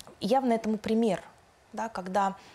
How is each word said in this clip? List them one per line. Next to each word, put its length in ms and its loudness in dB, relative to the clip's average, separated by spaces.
явный 340 2
этому 240 -2
пример, 460 0
да, 160 -6
когда 480 -2